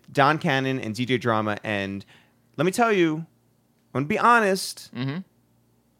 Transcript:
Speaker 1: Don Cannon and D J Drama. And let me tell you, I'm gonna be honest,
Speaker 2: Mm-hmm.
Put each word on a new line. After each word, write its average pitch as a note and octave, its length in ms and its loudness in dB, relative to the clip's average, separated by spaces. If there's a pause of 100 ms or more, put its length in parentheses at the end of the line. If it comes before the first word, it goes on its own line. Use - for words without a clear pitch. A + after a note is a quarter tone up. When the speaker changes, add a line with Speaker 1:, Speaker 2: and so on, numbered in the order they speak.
(120)
Speaker 1:
Don C#3+ 260 4
Cannon C3+ 400 0
and A2 160 -6
D B2 100 -4
J A#2+ 140 0
Drama. G#2+ 460 0
And G2 400 -4 (520)
let C#3+ 80 -2
me F#3 60 0
tell A3+ 220 2
you, E3 340 0 (640)
I'm B2+ 100 -2
gonna D3 40 -4
be D#3+ 140 -2
honest, G#3 760 2
Speaker 2:
Mm-hmm. C3+ 240 -6 (800)